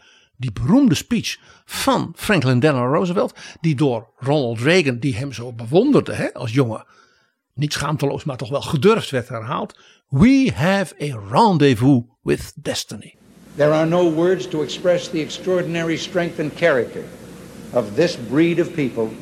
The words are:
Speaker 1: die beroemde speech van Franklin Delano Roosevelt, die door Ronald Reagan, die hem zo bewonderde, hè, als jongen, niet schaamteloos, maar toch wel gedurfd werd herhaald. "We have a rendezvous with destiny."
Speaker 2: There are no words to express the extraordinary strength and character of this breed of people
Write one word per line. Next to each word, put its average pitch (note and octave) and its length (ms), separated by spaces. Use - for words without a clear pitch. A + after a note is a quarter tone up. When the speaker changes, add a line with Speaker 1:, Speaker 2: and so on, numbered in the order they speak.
Speaker 1:
die B2 140
beroemde E3+ 440
speech - 420
van - 500
Franklin C3 440
Delano B2+ 340
Roosevelt, F#3 400
die D#3+ 140
door A#2+ 420
Ronald B2 420
Reagan, C#3 400
die B2+ 160
hem C3+ 180
zo A#2+ 200
bewonderde, D3 600
hè, - 200
als A2+ 180
jongen, A#2 340
niet D3 200
schaamteloos, C#3+ 500
maar C3 140
toch A2+ 120
wel C#3 120
gedurfd F3+ 480
werd B2 200
herhaald. B2+ 500
"We A#3 480
have F#3 460
a C3+ 180
rendezvous C#3 760
with - 340
destiny." - 640
Speaker 2:
There D3+ 140
are D#3+ 120
no F3 220
words E3+ 400
to D3+ 160
express - 460
the E3 100
extraordinary E3 760
strength E3+ 420
and D#3 160
character C#3+ 480
of A2 240
this E3+ 180
breed D3 440
of E3 140
people A2+ 380